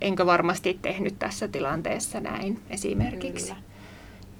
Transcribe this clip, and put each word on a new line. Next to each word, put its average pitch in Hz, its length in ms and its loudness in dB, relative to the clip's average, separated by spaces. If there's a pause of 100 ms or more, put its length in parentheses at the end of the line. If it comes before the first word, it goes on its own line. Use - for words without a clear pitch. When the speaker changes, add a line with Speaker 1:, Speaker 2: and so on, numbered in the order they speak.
Speaker 1:
enkö 190 240 4
varmasti 175 560 6
tehnyt 196 380 0
tässä - 280 -2
tilanteessa 165 720 -2
näin 196 400 -2 (100)
esimerkiksi. - 800 0
Speaker 2:
Kyllä. - 160 -10 (760)